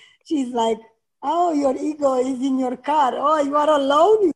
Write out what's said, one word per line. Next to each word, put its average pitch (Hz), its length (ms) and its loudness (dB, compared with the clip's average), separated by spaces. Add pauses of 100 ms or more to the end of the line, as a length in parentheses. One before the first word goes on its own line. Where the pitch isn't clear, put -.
(240)
she's 277 300 -4
like, 226 240 0 (440)
"Oh, 339 300 0
your 277 240 0
ego 294 380 -2
is 254 260 -2
in 262 180 -2
your 254 180 -4
car. 285 400 0
Oh, 302 260 2
you 285 140 -2
are 294 140 2
alone? 302 520 2
You 339 140 2